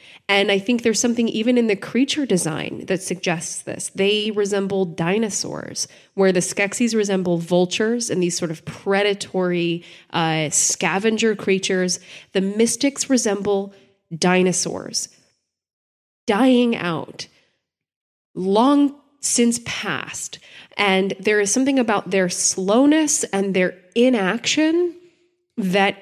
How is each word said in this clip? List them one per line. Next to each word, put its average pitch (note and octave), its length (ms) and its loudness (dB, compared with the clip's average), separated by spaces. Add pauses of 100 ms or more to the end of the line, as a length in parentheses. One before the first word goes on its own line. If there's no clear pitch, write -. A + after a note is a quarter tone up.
(280)
And G3+ 240 2
I G3 80 2
think A#3+ 220 0
there's A3 180 0
something A#3 280 0
even A#3+ 300 0
in A#3 80 2
the G#3 100 2
creature C4+ 500 -2
design F3 600 -2
that F#3 160 -2
suggests F3 600 -6
this. - 320 -10
They G#3 360 0
resemble G3 540 -2
dinosaurs, F#3 1040 -4 (260)
where F#3+ 180 4
the F3+ 80 2
Skeksis G3+ 560 -2
resemble F#3+ 420 0
vultures F3+ 720 0
and F3 140 0
these F3 140 -2
sort E3+ 160 -4
of D#3+ 120 -14
predatory, F#3 1200 -2 (260)
uh, D#3+ 400 0
scavenger G#3+ 840 0
creatures. F#3+ 640 -2 (340)
The F#3+ 80 0
mystics A#3 720 0
resemble G3+ 640 0 (420)
dinosaurs, F#3 920 0 (1200)
dying A#3+ 480 4
out, - 500 -6 (1080)
long C4 600 2 (260)
since A#3+ 440 0
past. - 720 -8 (380)
And F#3+ 420 2
there G#3 220 2
is G3+ 120 0
something C4+ 280 2
about G#3+ 300 0
their F#3 180 2
slowness C#4 960 2
and G3 300 -2
their F#3 220 0 (200)
inaction C4 1000 2 (640)
that G3 460 0